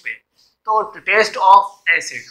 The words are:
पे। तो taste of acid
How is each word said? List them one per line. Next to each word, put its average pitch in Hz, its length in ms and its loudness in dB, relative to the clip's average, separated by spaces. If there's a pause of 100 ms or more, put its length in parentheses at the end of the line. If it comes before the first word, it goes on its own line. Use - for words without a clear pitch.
पे। 113 100 -12
तो - 680 -8 (200)
taste 208 440 -2
of 196 180 6 (300)
acid 139 380 -8